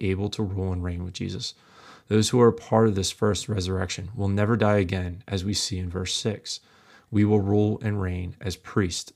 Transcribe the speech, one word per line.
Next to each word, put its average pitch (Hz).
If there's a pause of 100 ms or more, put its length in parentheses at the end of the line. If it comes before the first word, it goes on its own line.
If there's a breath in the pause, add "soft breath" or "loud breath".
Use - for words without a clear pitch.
able 98
to -
rule 95
and 90
reign 90
with 92
Jesus. 95 (540 loud breath)
Those 107
who 123
are 120
a 113
part 113
of 98
this 95
first -
resurrection 95
will 101
never 104
die 104
again, 90
as 95
we 101
see -
in 90
verse 92
six. - (500 soft breath)
We 104
will 104
rule 104
and 104
reign 90
as 92
priests -